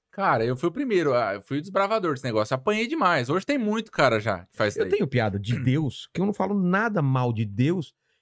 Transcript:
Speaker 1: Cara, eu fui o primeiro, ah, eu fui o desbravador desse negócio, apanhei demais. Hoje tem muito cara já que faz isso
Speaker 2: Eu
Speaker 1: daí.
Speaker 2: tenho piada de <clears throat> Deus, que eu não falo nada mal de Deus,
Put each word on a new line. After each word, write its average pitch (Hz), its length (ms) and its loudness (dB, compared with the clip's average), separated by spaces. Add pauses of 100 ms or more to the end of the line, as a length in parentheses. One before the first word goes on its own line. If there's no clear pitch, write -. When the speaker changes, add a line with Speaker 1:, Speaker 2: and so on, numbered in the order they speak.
(100)
Speaker 1:
Cara, 156 340 0
eu 123 120 0
fui 170 120 0
o 165 40 -8
primeiro, 180 420 0
ah, 110 200 2
eu 104 60 -8
fui - 180 -6
o - 40 -6
desbravador 196 520 0
desse 135 100 -10
negócio, 107 280 0
apanhei 208 360 -2
demais. 175 420 0
Hoje 180 160 -2
tem 285 100 0
muito 220 360 -2
cara 123 280 4
já 104 260 -2
que - 100 -20
faz 104 180 0
isso - 80 -2
Speaker 2:
Eu - 40 0
Speaker 1:
daí. 92 120 -2
Speaker 2:
tenho 196 80 0
piada 110 320 0
de 101 180 -4
<clears throat> 135 60 -4
Deus, 131 500 -2
que - 80 -4
eu 190 60 0
não 208 80 -2
falo 196 260 -2
nada 196 400 0
mal 131 320 2
de 113 120 -2
Deus, 127 500 -2 (280)